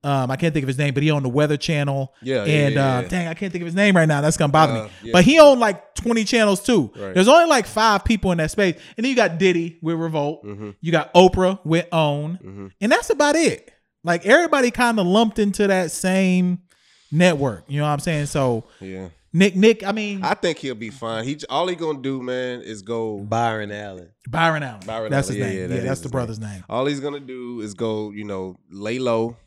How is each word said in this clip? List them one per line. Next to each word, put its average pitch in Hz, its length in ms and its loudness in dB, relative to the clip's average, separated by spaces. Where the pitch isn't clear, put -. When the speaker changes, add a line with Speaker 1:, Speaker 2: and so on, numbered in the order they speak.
Speaker 1:
Um, 135 280 -2
I 135 60 -2
can't 165 160 0
think 143 120 -2
of 131 40 -4
his 131 80 -4
name, 139 160 -2
but 139 100 0
he 151 80 2
owned 143 140 0
the 127 60 -2
Weather 147 260 2
Channel. 143 640 -4
Speaker 2:
Yeah, 120 240 -2
yeah, 151 80 0
Speaker 1:
And, 139 80 0
Speaker 2:
yeah, 135 240 2
Speaker 1:
uh, - 20 -2
Speaker 2:
yeah. 90 80 -8
Speaker 1:
dang, 175 200 -4
I 165 40 -8
can't 185 180 -8
think 175 120 -6
of 170 40 -8
his 165 80 -8
name 196 220 4
right 160 100 6
now. 147 140 2
That's 151 160 2
gonna 143 160 0
bother 156 220 4
Speaker 2:
Uh, 110 100 -6
Speaker 1:
me. 104 60 -16
Speaker 2:
yeah. 113 100 -6
Speaker 1:
But 180 100 8
he 294 140 6
owned, 285 220 10
like, 208 340 -2
twenty 226 300 -2
channels, 208 380 2
too. 170 320 0
Speaker 2:
Right. 98 200 -10
Speaker 1:
There's 190 140 4
only, 330 200 8
like, 262 180 2
five 214 380 2
people 196 280 0
in 170 60 0
that 156 120 -2
space. 190 240 0
And 226 60 -4
then 262 40 0
you 262 80 0
got 175 220 2
Diddy 170 420 0
with 165 160 -4
Revolt. 156 480 -4
Speaker 2:
Mm-hmm. 104 260 -12
Speaker 1:
You 165 100 -2
got 156 220 -2
Oprah 185 500 6
with 165 260 0
OWN. 151 440 -2
Speaker 2:
Mm-hmm. 196 220 -14
Speaker 1:
And 233 100 2
that's 466 160 0
about 294 260 2
it. 311 380 -2
Like, 170 240 -2
everybody 277 440 4
kinda 233 320 0
lumped 208 360 2
into 208 300 0
that 185 220 0
same 180 680 0
network. 143 580 2
You 143 100 -6
know 147 80 -2
what 151 60 0
I'm 147 80 -4
saying? 151 260 -4
So, 127 380 -2
Speaker 2:
Yeah. 95 280 -12
Speaker 1:
Nick, 185 240 4
Nick, 220 280 4
I 202 80 -2
mean, 208 300 -6
Speaker 2:
I 165 120 0
think 165 240 -2
he'll 131 160 -8
be 110 160 -10
fine. 113 340 -8
He 143 120 -6
j-, 139 120 -16
all 156 180 -2
he 185 100 -4
gonna 156 260 -6
do, 131 200 -6
man, 127 380 -8
is 107 220 -14
go 110 380 -8
Speaker 3:
Byron 107 520 -4
Allen. 98 380 -14
Speaker 1:
Byron 160 340 -2
Allen. 117 240 -12
Speaker 2:
Byron 110 240 -6
Speaker 1:
That's 139 200 -2
Speaker 2:
Allen. 104 100 -4
Speaker 1:
his 98 60 -2
Speaker 2:
Yeah, - 0 -
Speaker 1:
name. 95 100 -6
Speaker 2:
yeah, 92 60 -6
Speaker 1:
Yeah, - 40 -2
Speaker 2:
that 95 60 -6
Speaker 1:
that's 135 140 -4
Speaker 2:
is - 20 -18
Speaker 1:
the - 60 -14
Speaker 2:
his 117 40 -10
Speaker 1:
brother's 113 260 -6
Speaker 2:
name. 107 120 -10
Speaker 1:
name. 95 180 -14
Speaker 2:
All 127 160 -4
he's 143 160 -4
gonna 143 200 -8
do 123 420 -12
is 104 120 -10
go, 107 360 -4
you 104 140 -12
know, 95 320 -8
lay 104 300 -8
low 117 360 -2